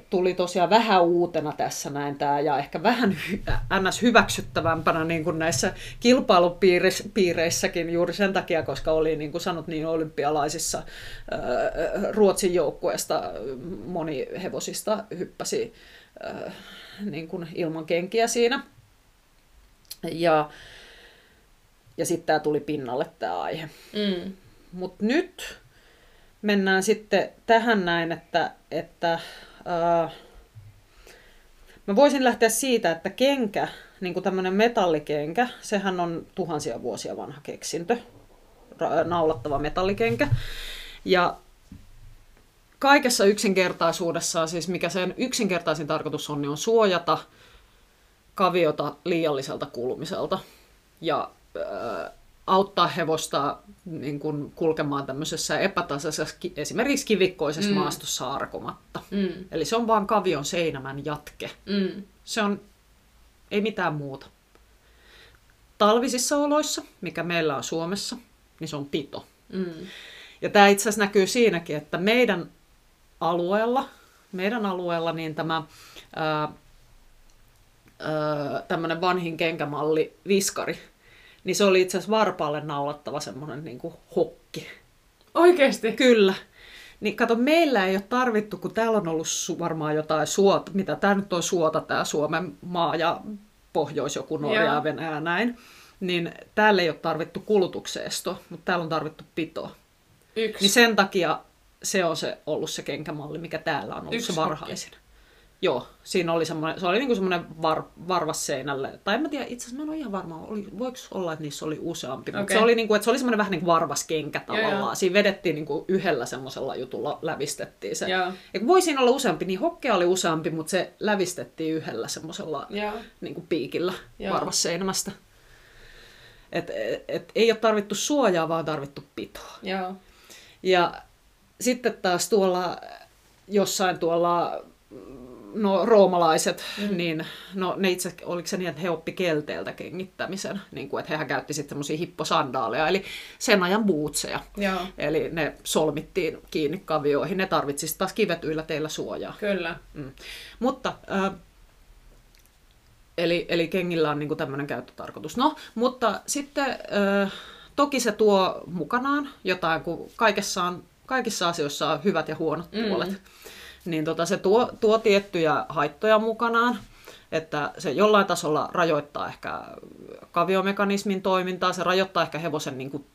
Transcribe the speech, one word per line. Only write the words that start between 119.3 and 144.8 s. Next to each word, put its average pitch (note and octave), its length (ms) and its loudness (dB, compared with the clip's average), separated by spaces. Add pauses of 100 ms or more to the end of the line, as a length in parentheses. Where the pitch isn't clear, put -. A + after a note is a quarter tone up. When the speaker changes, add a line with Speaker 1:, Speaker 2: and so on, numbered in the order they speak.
Speaker 1:
niin F#3 140 -2
hokkeja C#4 360 0
oli F3 120 4
useampi, F3 440 0
mut D#3 180 -6
se - 320 -2
lävistettiin F3 760 -2
yhdellä B2 340 -6
semmosella D#3+ 600 -8
Speaker 2:
Joo. G#3 220 -4 (280)
Speaker 1:
niinku E3+ 280 -10
piikillä E3 440 -2 (260)
Speaker 2:
Joo. F#3+ 160 -4
Speaker 1:
varvasseinämästä. F#3 800 -2 (1400)
Et, - 180 -4
et, - 380 -4
et E3 260 -6
ei A3+ 180 4
oo A3 80 0
tarvittu G#3 340 2
suojaa, G3+ 540 2
vaan E3 160 -2
tarvittu D3 400 -6 (120)
pitoa. - 360 -12 (100)
Speaker 2:
Joo. F#3+ 320 -4 (680)
Speaker 1:
Ja F3+ 320 4 (640)
sitten B3 420 0
taas F3 260 0
tuolla, F#3 480 2 (720)
jossain F#3+ 500 2
tuolla, E3+ 640 2 (920)
no, G3 320 2
roomalaiset, F3+ 760 6 (260)
Speaker 2:
Mm. F#3+ 60 -2
Speaker 1:
niin, E3 300 -2 (280)
no, F#3 220 -2
ne F#3+ 140 2
itse, F3+ 240 -2 (100)
oliko F3 240 -6
se - 80 -4
niin, F3+ 120 -4
että D3+ 120 -8
he F3+ 100 -2
oppi E3 220 -4
kelteeltä D3+ 600 -2
kengittämisen, F#3+ 880 -8 (120)
niin A2+ 160 -10
kuin, A2+ 120 -6
että - 120 -8
hehän D#3 140 -4
käytti C3+ 260 -4
sitten C#3+ 160 -6
semmosia C#3+ 280 -6
hipposandaaleja, D3+ 920 0
eli F#3+ 160 2 (340)
sen G3+ 240 6
ajan G3 220 4
bootseja. D3+ 560 0 (160)
Speaker 2:
Joo. F#3+ 220 0 (200)